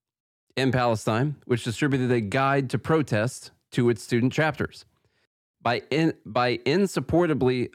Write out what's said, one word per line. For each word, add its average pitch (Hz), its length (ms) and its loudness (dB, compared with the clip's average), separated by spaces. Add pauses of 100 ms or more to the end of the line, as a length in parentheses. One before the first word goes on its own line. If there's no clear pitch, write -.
(560)
in 127 160 0
Palestine, 123 720 0
which 120 180 -2
distributed 127 480 0
a 120 100 2
guide 135 500 0
to 127 80 -4
protest 127 720 -2 (180)
to 120 200 2
its 117 120 -2
student 123 300 0
chapters. - 520 -4 (760)
By 117 300 0
in-, 160 240 2 (120)
by 123 400 0
insupportably 147 1080 0